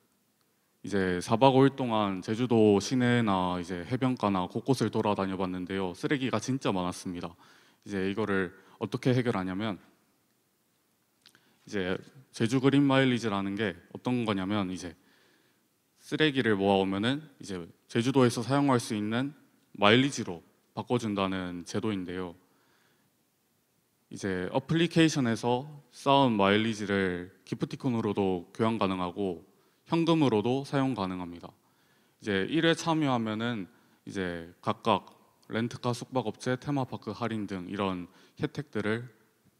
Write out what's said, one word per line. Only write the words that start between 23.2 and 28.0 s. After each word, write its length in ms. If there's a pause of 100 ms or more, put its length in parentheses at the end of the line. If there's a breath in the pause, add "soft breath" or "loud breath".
이제 400
어플리케이션에서 1300 (100)
쌓은 400
마일리지를 1000 (120)
기프티콘으로도 1080